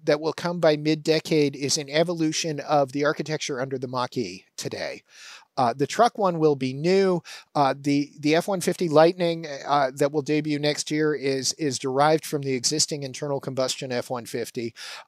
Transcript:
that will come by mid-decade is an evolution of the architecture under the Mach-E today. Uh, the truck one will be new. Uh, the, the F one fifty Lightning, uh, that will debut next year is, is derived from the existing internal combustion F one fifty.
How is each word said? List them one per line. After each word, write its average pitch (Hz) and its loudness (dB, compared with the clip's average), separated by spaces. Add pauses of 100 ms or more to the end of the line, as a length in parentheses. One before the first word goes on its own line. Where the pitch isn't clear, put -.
that 151 4
will 156 -2
come 175 -4
by 160 6
mid-decade 156 2
is 139 -2
an 143 -4
evolution 160 0
of 143 2
the 143 0
architecture 147 -2
under 135 -4
the 127 -8
Mach-E 123 -4 (120)
today. 95 -8 (540)
Uh, 120 2
the 139 -2
truck - 2
one 185 0
will 156 4
be 131 -4
new. 180 2 (340)
Uh, 139 4
the, 143 0
the 147 2
F 170 2
one 196 -2
fifty 180 -2
Lightning, 165 4 (200)
uh, 139 2
that 139 2
will 151 -2
debut 147 0
next 147 -2
year 151 2
is, 135 -2
is 139 -2
derived 143 2
from 151 -4
the 135 -2
existing 143 -2
internal 139 -6
combustion 131 -4
F 120 -4
one 123 -6
fifty. 117 -6 (340)